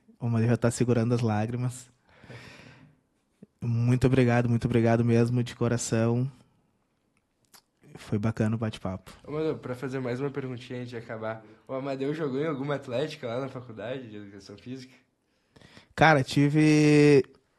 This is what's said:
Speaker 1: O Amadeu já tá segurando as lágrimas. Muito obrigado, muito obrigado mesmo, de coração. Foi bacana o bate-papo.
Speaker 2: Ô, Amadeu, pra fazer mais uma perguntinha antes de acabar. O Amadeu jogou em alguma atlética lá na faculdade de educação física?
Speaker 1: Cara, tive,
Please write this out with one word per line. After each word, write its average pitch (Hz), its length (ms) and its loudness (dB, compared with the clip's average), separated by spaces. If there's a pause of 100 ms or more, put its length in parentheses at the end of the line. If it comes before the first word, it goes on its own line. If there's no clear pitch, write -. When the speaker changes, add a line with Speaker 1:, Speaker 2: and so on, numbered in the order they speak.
(180)
Speaker 1:
O 120 80 -6
Amadeu 117 220 2
já 120 80 4
tá 117 140 0
segurando 120 440 0
as 117 60 0
lágrimas. 120 720 -4 (1700)
Muito 120 460 2
obrigado, 120 420 4
muito 117 180 0
obrigado 117 380 4
mesmo, 117 380 2
de 120 120 -8
coração. 117 760 -2 (1700)
Foi - 220 -4
bacana 110 380 -2
o - 20 -8
bate-papo. 101 520 -8 (160)
Speaker 2:
Ô, - 40 -16
Amadeu, 151 280 -4
pra 123 160 -10
fazer 131 260 -8
mais 123 200 -6
uma 143 100 -4
perguntinha 127 500 -10
antes 123 100 -12
de 120 60 -14
acabar. 110 460 -10 (240)
O 127 80 -12
Amadeu 135 400 -6
jogou 143 260 -4
em 156 60 -2
alguma 143 300 -6
atlética 127 500 -8
lá 120 140 -6
na 135 80 -8
faculdade 120 640 -12
de 104 60 -16
educação 101 400 -18
física? 127 380 -16 (1000)
Speaker 1:
Cara, 147 280 6
tive, 147 1040 6 (340)